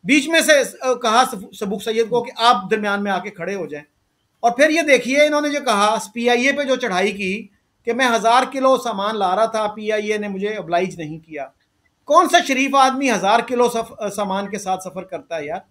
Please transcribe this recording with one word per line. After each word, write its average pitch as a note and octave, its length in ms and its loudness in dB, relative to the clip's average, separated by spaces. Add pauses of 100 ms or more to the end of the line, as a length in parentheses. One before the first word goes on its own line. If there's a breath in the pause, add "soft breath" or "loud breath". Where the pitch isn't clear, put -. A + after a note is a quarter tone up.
बीच C4+ 220 2
में D#4+ 160 2
से, D#4 100 4
अ, C4+ 320 2
कहा B3 400 2
सब-, G3+ 280 -12
सबूक G#3 280 -6
सैयद A3+ 260 -2
को A#3+ 140 0
कि B3+ 180 -10
आप A#3 320 2
दरमियान G#3 300 -2
में G3+ 100 -2
आके G3 180 -4
खड़े F#3 240 -8
हो F3+ 140 -8
जाएं। D3 160 -12 (600)
और A#3+ 80 4
फिर D4+ 200 4
ये E4 100 2
देखिए, C#4+ 440 4
इन्होंने D4 240 0
जो C#4+ 120 -4
कहा, G#3+ 360 2 (160)
पीआईए A#3+ 400 2
पे C#4+ 100 -2
जो C4 120 0
चढ़ाई G#3 360 -2
की G3 380 -6 (360)
कि A#3 80 -2
मैं C4 120 0
हज़ार A#3 400 4
किलो C4 320 2
सामान G#3+ 400 -4
ला F#3+ 160 0
रहा A3 140 2
था, G#3+ 200 -2
पीआईए G#3+ 500 -4
ने G#3 120 -6
मुझे G3 260 -6
oblige F3 440 -4
नहीं D#3 200 -10
किया। D3 340 -14 (520)
कौन D#4+ 220 6
सा E4+ 120 4
शरीफ C4+ 360 0
आदमी C4 340 4
हज़ार G#3 320 2
किलो A#3+ 280 0
सफ-, A3+ 320 -6
अ, G#3 80 -4
सामान G3 380 -4
के G3+ 100 -10
साथ F#3+ 200 -4
सफ़र F#3 240 -12
करता E3 340 -12
है D3 120 -8
यार? F3 240 -10